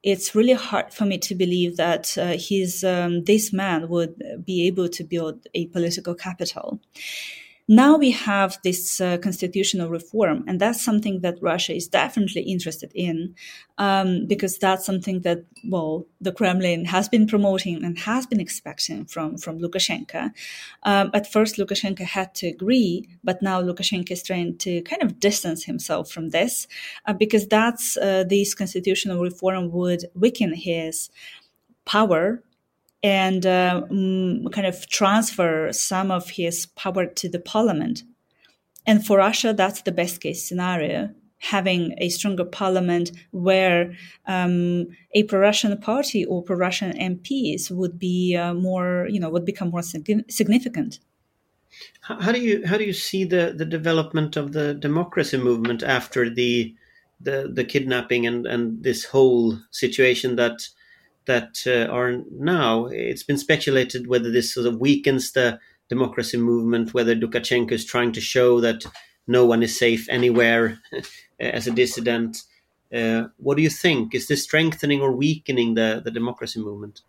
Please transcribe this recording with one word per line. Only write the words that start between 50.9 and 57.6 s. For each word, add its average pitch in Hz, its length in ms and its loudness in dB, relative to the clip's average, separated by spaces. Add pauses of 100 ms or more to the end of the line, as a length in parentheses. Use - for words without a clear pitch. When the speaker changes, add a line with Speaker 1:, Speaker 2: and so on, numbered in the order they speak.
Speaker 2:
H-, - 100 -8
how 202 120 2
do 247 100 2
you, 208 240 2
how 190 140 2
do 220 40 0
you 202 100 -2
see - 300 -2
the, 175 320 2
the 160 100 -4
development 160 720 0
of 143 180 -4
the 147 200 -2
democracy 151 640 -2
movement 120 460 0
after 123 480 0
the, 120 420 0 (480)
the, 139 320 -4
the 127 100 -2